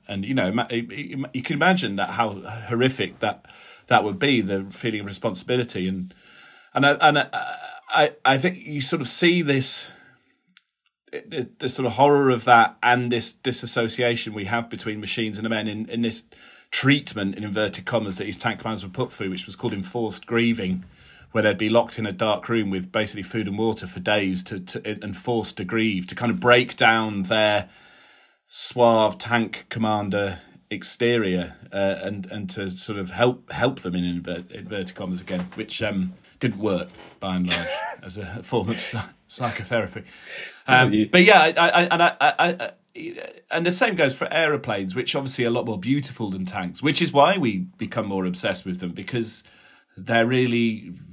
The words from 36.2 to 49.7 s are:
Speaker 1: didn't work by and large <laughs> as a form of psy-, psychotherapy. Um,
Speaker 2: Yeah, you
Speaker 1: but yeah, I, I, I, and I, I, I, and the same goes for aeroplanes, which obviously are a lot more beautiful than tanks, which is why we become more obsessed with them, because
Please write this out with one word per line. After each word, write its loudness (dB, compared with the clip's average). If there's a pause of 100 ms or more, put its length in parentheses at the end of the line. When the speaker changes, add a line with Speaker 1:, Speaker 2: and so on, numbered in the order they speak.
Speaker 1:
didn't -2
work -2 (320)
by -2
and 0
large 2 (160)
<laughs> -10
as -12
a -10
form -2
of -2
psy-, -4 (200)
psychotherapy. -4 (640)
Um, 8
Speaker 2:
Yeah, 4
you 2
Speaker 1:
but 8
yeah, 10
I, 6
I, 6
I, 6
and 2
I, 4
I, 4
I, 0 (800)
and -2
the 2
same 2
goes 4
for -6
aeroplanes, 0
which -2
obviously -2
are 2
a 2
lot 0
more -4
beautiful -2
than -4
tanks, -6
which 2
is 0
why 6
we 0 (180)
become -4
more -2
obsessed -4
with -8
them, -6
because -6 (500)